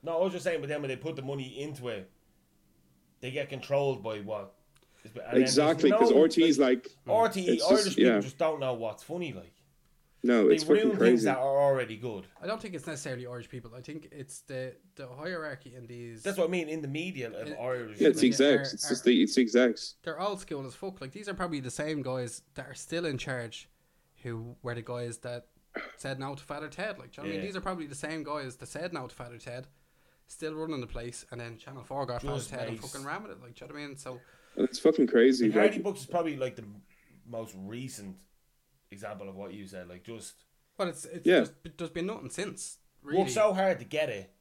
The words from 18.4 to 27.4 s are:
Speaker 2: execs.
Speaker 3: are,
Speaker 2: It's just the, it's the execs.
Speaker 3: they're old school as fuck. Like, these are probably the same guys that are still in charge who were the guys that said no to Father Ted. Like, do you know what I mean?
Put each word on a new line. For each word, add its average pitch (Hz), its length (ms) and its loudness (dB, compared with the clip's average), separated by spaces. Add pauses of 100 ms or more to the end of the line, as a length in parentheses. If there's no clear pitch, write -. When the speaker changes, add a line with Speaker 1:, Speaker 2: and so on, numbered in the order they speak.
Speaker 2:
execs. 139 260 4
Speaker 3:
are, - 40 -8
Speaker 2:
It's - 140 -6
just 120 140 -2
the, 123 200 8
it's 107 120 2
the 131 60 6
execs. 120 640 4
Speaker 3:
they're 156 180 -8
old 196 180 -2
school 139 280 -8
as 120 80 -14
fuck. 190 260 -10
Like, 135 100 -12
these 202 180 -12
are 196 40 -6
probably 175 260 -4
the 127 120 -6
same 151 320 -4
guys 127 400 -6 (120)
that 135 120 -10
are 131 80 -14
still 170 300 -6
in 151 120 -2
charge 120 500 -8 (560)
who 117 380 -10
were 117 140 -6
the 120 80 -8
guys 120 360 -8
that 123 280 -12 (500)
said 135 220 -8
no 139 160 -6
to 139 80 -16
Father 151 240 -10
Ted. 190 320 -8
Like, - 140 -20
do - 80 -16
you - 20 -10
know - 0 -
what - 40 -8
I 202 40 -6
mean? 196 100 -4